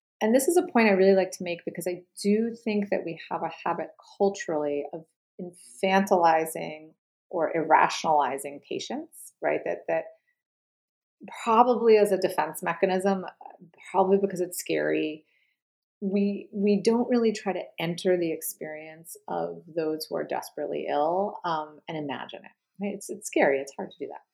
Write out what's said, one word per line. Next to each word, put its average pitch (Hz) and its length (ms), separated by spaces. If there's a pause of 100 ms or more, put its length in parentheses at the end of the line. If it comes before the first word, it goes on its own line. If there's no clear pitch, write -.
(200)
And 220 140
this 285 140
is 349 80
a 359 60
point 226 260
I 202 40
really 190 240
like 185 160
to - 120
make 175 200
because 165 220
I 180 160 (200)
do 220 320 (100)
think 208 260
that - 140
we 165 160 (100)
have 170 120
a 165 100 (160)
habit 170 200 (280)
culturally 151 760
of 160 120 (340)
infantilizing 170 1500 (360)
or 160 260
irrationalizing 147 1120
patients, - 580 (220)
right? 151 200
That, 165 240
that 165 160 (1400)
probably 226 520
as 202 140
a 185 80
defense 170 440
mechanism, 185 600 (680)
probably 190 300
because 190 200
it's 175 180
scary, 156 640 (760)
we, 202 520
we 208 300
don't 233 260
really 233 240
try 196 200
to 180 100 (160)
enter 170 380
the 170 160
experience 160 840 (120)
of 170 340 (140)
those 156 300
who - 100
are 151 80
desperately 143 680
ill, 170 540
um, 156 340 (100)
and 165 80
imagine 139 480
it, - 400
right? 202 100
It's, - 140
it's - 180
scary. 143 340
It's 139 160
hard 190 140
to - 80
do 139 100
that. - 120 (140)